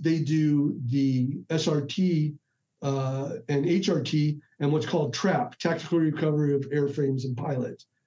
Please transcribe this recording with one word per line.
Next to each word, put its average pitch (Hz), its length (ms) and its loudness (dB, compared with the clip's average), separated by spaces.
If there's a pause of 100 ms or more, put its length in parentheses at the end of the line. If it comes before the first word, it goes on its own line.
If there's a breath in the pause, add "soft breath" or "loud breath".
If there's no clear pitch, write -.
they 160 180 2
do 147 640 2
the 135 520 0 (120)
S 160 180 -2
R 147 140 2
T, 156 520 0 (480)
uh, 135 500 -2 (180)
and 143 180 2
H 175 220 2
R 147 120 2
T, 151 380 0 (220 loud breath)
and 143 100 2
what's 151 140 0
called 147 280 -2
trap, - 440 0
Tactical 170 420 -2
Recovery 151 560 2
of 135 140 4
Airframes 139 560 0
and 127 100 -4
Pilots, 127 500 -6 (220)